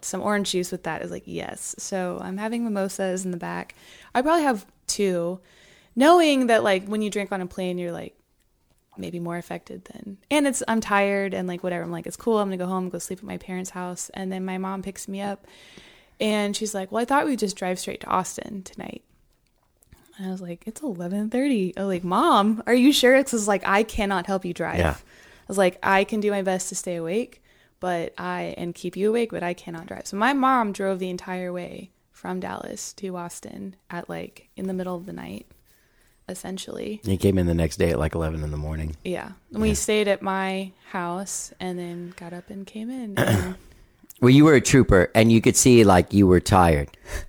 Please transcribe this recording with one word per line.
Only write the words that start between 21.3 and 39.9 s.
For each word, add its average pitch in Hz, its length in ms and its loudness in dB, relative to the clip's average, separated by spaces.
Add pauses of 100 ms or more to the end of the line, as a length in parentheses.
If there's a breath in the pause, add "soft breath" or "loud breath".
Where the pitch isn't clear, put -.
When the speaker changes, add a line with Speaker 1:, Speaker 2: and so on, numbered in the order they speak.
Speaker 1:
thirty." 247 440 0
I - 60 -8
was 196 80 -2
like, 180 160 -2
"Mom, 220 640 4
are 233 80 4
you 254 180 6
sure?" 262 320 6
'Cause, 220 240 -2
like, 196 180 2
I 196 160 4
cannot 202 440 -2
help 196 180 -2
you 175 80 -4
drive. 170 260 -4
Speaker 2:
Yeah. 82 180 2
Speaker 1:
I - 520 -20
was 196 100 -4
like, 185 240 4
"I 196 220 4
can 214 160 -4
do 208 100 0
my 202 120 -2
best 185 260 -2
to 196 60 -10
stay 180 220 -6
awake, 175 460 -4 (380)
but 175 380 -4
I, 175 400 -6
and 175 160 -6
keep - 200 -8
you 196 140 0
awake, 226 220 0
but 175 120 -6
I 175 120 -4
cannot 170 320 -14
drive." - 200 -14
So 196 120 -8
my 247 160 2
mom 254 380 2
drove 190 260 -2
the 185 100 -6
entire 180 420 -8
way 180 400 -12 (220)
from 185 280 -8
Dallas - 540 -10
to 185 220 -10
Austin 190 580 -12 (140)
at, 170 220 -12
like, - 440 -12
in 196 120 -8
the 190 80 -4
middle 185 220 -4
of 175 100 -12
the 175 80 -12
night, - 320 -14 (840)
essentially. - 760 -10
Speaker 2:
He 95 120 0
came 95 220 4
in 90 80 2
the 85 80 2
next 82 220 0
day 85 140 2
at, 65 80 0
like, 78 160 0
eleven 80 300 -4
in 76 60 -6
the 76 60 -6
morning. 76 480 -6
Speaker 1:
Yeah. 180 280 -8 (200)
And 208 100 -6
we 214 60 2
Speaker 2:
Yeah. 208 60 2
Speaker 1:
stayed 214 340 0